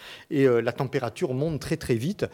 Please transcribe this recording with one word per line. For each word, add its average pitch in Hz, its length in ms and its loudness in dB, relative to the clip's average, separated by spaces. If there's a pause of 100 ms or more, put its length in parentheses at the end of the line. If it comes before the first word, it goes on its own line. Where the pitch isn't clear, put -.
(320)
et, 139 160 4
euh, 120 120 6
la 117 140 0
température 127 600 -2
monte 143 280 -2
très, 160 160 -4
très - 180 0
vite 123 380 -2